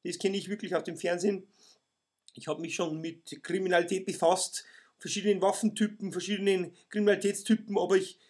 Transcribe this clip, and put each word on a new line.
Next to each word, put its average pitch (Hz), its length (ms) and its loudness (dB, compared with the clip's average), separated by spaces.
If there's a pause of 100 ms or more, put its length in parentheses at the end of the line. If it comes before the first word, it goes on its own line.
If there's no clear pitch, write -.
Das 175 140 -8
kenne 196 200 0
ich 175 120 -6
wirklich 202 260 -6
aus 160 80 0
dem 165 140 -8
Fernsehen. 180 480 -2 (880)
Ich - 120 -12
habe 151 140 -4
mich 170 140 -8
schon 160 240 -2
mit 160 440 -12
Kriminalität 180 640 0
befasst, 180 600 2 (320)
verschiedenen 190 440 0
Waffentypen, 202 720 0
verschiedenen 185 640 0 (140)
Kriminalitätstypen, 208 880 2
aber 180 200 4
ich, - 200 -2 (120)